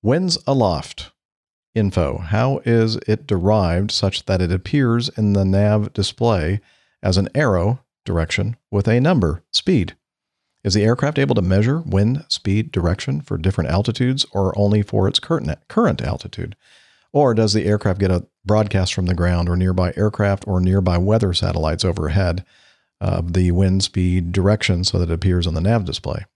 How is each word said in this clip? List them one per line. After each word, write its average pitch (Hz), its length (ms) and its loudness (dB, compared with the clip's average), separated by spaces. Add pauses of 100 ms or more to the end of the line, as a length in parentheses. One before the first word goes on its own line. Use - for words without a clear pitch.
Winds 160 420 0
aloft 107 680 -2 (640)
info. 92 440 0
How 107 460 -2
is 113 320 2 (100)
it 107 200 -2
derived 95 640 0
such - 340 -4
that 95 160 0
it 87 100 0
appears 120 580 0
in 104 240 0
the 98 120 2
nav 104 480 2
display 101 680 -2 (400)
as 92 160 2
an 95 160 0
arrow 110 460 0 (260)
direction 85 520 -2 (140)
with 101 160 0
a 117 120 4
number, 127 520 0
speed? 139 440 0 (680)
Is 95 100 -2
the 101 100 2
aircraft 135 360 0
able 131 160 2
to 107 60 2
measure 104 440 2
wind, 107 420 0
speed, 98 440 -4
direction 92 500 -2
for 95 160 -6
different 90 320 -2
altitudes 123 640 0
or 98 260 -2
only 104 240 4
for 101 260 0
its 104 120 0
current, - 300 -2 (180)
current 214 340 0
altitude? - 540 -8 (560)
Or 143 220 4
does 107 200 2
the 110 120 0
aircraft 101 340 0
get 98 120 2
a 90 160 0 (180)
broadcast 101 480 0
from 92 120 -2
the 87 100 0
ground 87 340 0
or 87 60 0
nearby 92 400 0
aircraft 101 520 -2
or 92 120 0
nearby 92 380 2
weather 98 360 2
satellites 85 520 -2
overhead 87 600 0 (540)
of 92 340 -2
the 90 180 2
wind, 95 320 2
speed, 90 480 0
direction 95 520 0
so 90 160 -2
that 85 100 -2
it 82 40 0
appears 87 340 0
on 80 60 -4
the 80 80 -2
nav 104 240 0
display? - 400 -8 (100)